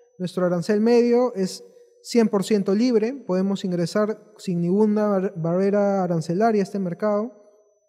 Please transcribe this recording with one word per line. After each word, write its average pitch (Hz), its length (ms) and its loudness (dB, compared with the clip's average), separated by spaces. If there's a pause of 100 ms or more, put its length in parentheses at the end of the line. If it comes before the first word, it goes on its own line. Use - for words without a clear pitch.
(180)
nuestro 180 260 -4
arancel 180 360 0
medio 240 560 4
es 185 260 -4 (400)
cien 226 260 2
por 196 140 0
ciento 196 320 0
libre, 226 380 2
podemos 196 520 -4
ingresar 196 560 -2 (180)
sin 175 220 -4
ninguna 208 460 2
bar-, 196 300 -2
barrera 196 680 0
arancelaria 180 600 0
a - 20 -2
este 202 160 -6
mercado. 208 520 -4 (560)